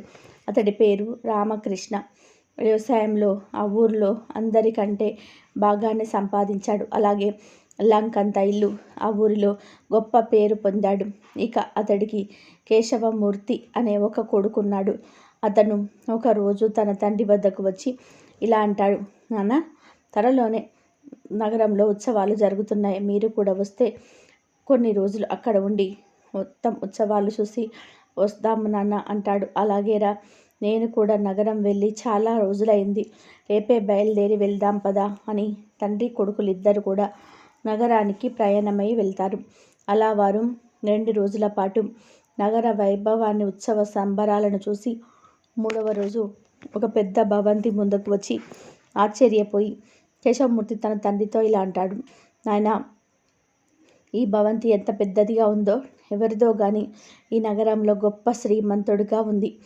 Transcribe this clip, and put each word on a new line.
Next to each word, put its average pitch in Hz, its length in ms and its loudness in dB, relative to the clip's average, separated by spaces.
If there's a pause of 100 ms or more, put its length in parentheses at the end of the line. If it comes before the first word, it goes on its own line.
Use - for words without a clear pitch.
(460)
అతడి 208 260 2
పేరు 208 340 2 (180)
రామకృష్ణ. 214 680 -4 (640)
వ్యవసాయంలో 214 720 2 (240)
ఆ 208 80 -4 (100)
ఊర్లో 214 380 2 (260)
అందరికంటే 214 720 0 (480)
బాగానే 208 480 0
సంపాదించాడు. 202 800 -2 (100)
అలాగే 208 340 2 (500)
లంకంత 214 600 2
ఇల్లు, 202 320 2 (320)
ఆ 208 80 0
ఊరిలో 208 400 2 (400)
గొప్ప 220 300 2
పేరు 214 340 4
పొందాడు. 196 520 0 (320)
ఇక 226 200 -2 (180)
అతడికి 208 440 0 (460)
కేశవమూర్తి 220 920 0 (200)
అనే 220 220 0
ఒక 220 220 0
కొడుకున్నాడు. 202 720 0 (480)
అతను 208 340 4 (340)
ఒకరోజు 214 560 0
తన 214 260 0
తండ్రి 208 320 -2
వద్దకు 202 380 2
వచ్చి 190 280 -2 (520)
ఇలా 214 180 2
అంటాడు, 202 380 2 (280)
"నాన్న, 214 260 -2 (580)
త్వరలోనే 226 500 2 (720)
నగరంలో 214 540 2
ఉత్సవాలు 208 480 0
జరుగుతున్నాయి, 202 640 0
మీరు 202 280 0
కూడా 208 240 0
వస్తే 202 340 -2 (800)
కొన్ని 240 240 2
రోజులు 202 400 -2
అక్కడ 202 260 -2
ఉండి 196 300 -2 (460)
మొత్తం 196 380 -4 (100)
ఉత్సవాలు 208 480 -2
చూసి 214 320 -4 (540)
వస్తాము 214 520 -2
నాన్న" 208 260 -2 (140)
అంటాడు. 202 380 -2 (100)
"అలాగేరా, 202 560 0 (500)
నేను 220 240 0
కూడా 220 300 0
నగరం 208 460 -2
వెళ్ళి 202 280 0
చాలా 220 480 -2
రోజులైంది, 202 640 0 (420)
రేపే 208 320 2
బయలుదేరి 208 580 2
వెళ్దాం 202 420 0
పదా" 196 280 0 (220)
అని 208 180 -2 (300)
తండ్రి 208 320 -4
కొడుకులిద్దరు 202 720 0
కూడా 196 260 -2 (580)
నగరానికి 220 640 0
ప్రయాణమై 208 680 0
వెళ్తారు. 196 440 -2 (500)
అలా 220 240 2
వారు 202 300 2 (420)
రెండు 214 260 0
రోజుల 208 360 0
పాటు 196 340 -2 (580)
నగర 220 320 0
వైభవాన్ని, 208 760 0
ఉత్సవ 208 400 -2
సంబరాలను 208 760 0
చూసి 208 320 -4 (640)
మూడవ 220 360 -2
రోజు 208 300 -2 (520)
ఒక 214 100 -4
పెద్ద 196 380 0
భవంతి 208 480 2
ముందుకు 202 400 0
వచ్చి 202 240 -2 (640)
ఆశ్చర్యపోయి 208 760 2 (520)
కేశవమూర్తి 240 500 0
తన 214 200 -4
తండ్రితో 208 460 -2
ఇలా 214 200 2
అంటాడు, 190 360 -2 (480)
"నాయనా, 214 300 0 (1400)
ఈ 226 100 0
భవంతి 214 440 0
ఎంత 208 220 2
పెద్దదిగా 208 560 2
ఉందో, 208 300 2 (360)
ఎవరిదో 220 400 2
గాని 214 300 0 (480)
ఈ 226 100 2
నగరంలో 214 540 2
గొప్ప 208 360 -2
శ్రీమంతుడిగా 208 880 0
ఉంది." 214 300 0 (160)